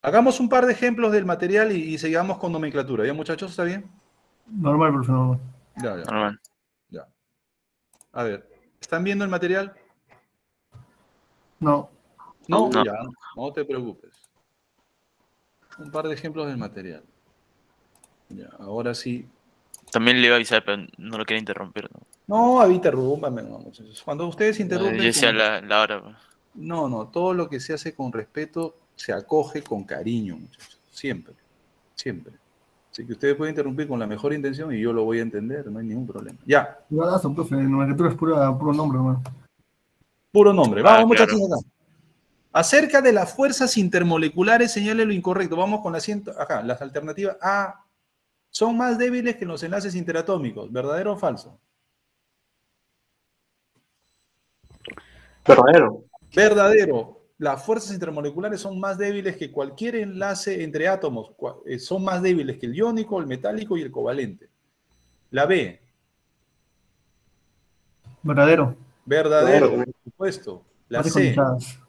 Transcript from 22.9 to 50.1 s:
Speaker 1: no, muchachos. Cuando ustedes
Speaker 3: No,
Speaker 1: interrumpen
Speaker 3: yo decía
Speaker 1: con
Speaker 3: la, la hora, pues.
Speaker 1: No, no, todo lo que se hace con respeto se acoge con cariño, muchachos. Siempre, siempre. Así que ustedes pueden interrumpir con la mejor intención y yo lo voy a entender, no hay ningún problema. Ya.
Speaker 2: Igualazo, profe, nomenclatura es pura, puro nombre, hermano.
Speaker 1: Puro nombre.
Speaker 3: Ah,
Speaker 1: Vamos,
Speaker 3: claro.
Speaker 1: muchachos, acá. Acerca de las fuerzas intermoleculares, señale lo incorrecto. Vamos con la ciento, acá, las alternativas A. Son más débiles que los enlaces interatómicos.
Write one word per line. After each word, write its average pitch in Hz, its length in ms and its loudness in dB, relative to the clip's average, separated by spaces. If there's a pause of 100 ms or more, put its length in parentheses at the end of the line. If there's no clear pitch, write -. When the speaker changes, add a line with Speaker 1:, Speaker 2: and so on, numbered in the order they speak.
Speaker 1:
no, 110 160 -16
muchachos. - 460 -20
Cuando 160 240 -8
ustedes 214 320 -2
Speaker 3:
No, 208 60 -2
Speaker 1:
interrumpen 175 320 -2
Speaker 3:
yo 117 60 -2
decía 117 260 4
Speaker 1:
con 110 100 0
Speaker 3:
la, 107 220 0
la 104 200 0
hora, 104 220 -2
pues. 107 120 -20 (380)
Speaker 1:
No, 160 340 -6
no, 117 200 -6
todo 180 260 -2
lo 175 160 -4
que 135 100 -8
se 156 140 -8
hace 156 220 -10
con 151 180 -8
respeto 151 640 -8 (180)
se - 160 -10
acoge 143 500 -2
con 104 220 -8
cariño, 95 540 -6
muchachos. - 420 -20 (100)
Siempre, 101 440 -10 (640)
siempre. 131 380 -12 (560)
Así 117 160 -16
que 117 60 -12
ustedes 143 240 0
pueden 156 160 -6
interrumpir 143 380 -6
con 123 100 -4
la 107 80 -6
mejor 107 260 -4
intención 143 400 -6
y 110 60 -4
yo 113 140 0
lo 113 100 0
voy 117 160 0
a 117 40 -4
entender, 113 440 -8
no 107 120 -10
hay 117 60 -10
ningún 117 220 -8
problema. 101 380 -14
Ya. - 340 2 (100)
Speaker 2:
Igualazo, 165 460 0
profe, 135 200 -4
nomenclatura 139 560 2
es - 40 -4
pura, 143 420 2
puro 151 140 0
nombre, 147 260 0
hermano. 131 240 0 (1120)
Speaker 1:
Puro 208 220 8
nombre. 180 280 2
Speaker 3:
Ah, - 20 0
Speaker 1:
Vamos, 226 320 8
Speaker 3:
claro. 214 180 6
Speaker 1:
muchachos, 208 80 2 (100)
acá. - 180 -6 (840)
Acerca 277 480 6
de 262 100 8
las 190 240 0
fuerzas 269 420 0
intermoleculares, 180 920 2
señale 214 320 0
lo 214 80 0
incorrecto. 180 460 -2
Vamos 208 240 0
con 180 100 -6
la 160 80 -6
ciento, 208 400 -8
acá, 131 240 -4
las 120 180 -6
alternativas 151 600 -8
A. 196 420 -2 (640)
Son 226 280 0
más 247 200 0
débiles 247 380 0
que 185 100 -10
los 165 160 -8
enlaces 185 320 -6
interatómicos. 160 800 -4